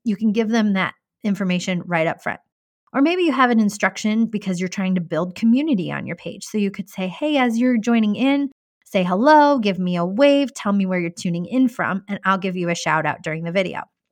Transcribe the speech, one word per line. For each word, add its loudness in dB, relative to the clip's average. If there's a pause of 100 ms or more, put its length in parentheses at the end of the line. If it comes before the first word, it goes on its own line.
you 0
can 0
give 0
them 2
that -2 (320)
information -2
right 0
up -4
front. -8 (520)
Or 0
maybe 2
you 2
have 2
an 2
instruction -2
because -4
you're -4
trying -2
to -2
build -4
community 2
on -6
your -10
page. -14
So -6
you 0
could -10
say, -6
"Hey, -2
as 2
you're 2
joining 2
in, 0 (340)
say 0
hello, 6
give 0
me 0
a 0
wave, 4
tell -2
me 2
where 0
you're -2
tuning -4
in 2
from, -4
and -6
I'll 0
give -4
you -2
a 0
shout 0
out -4
during -6
the -6
video." -2 (320)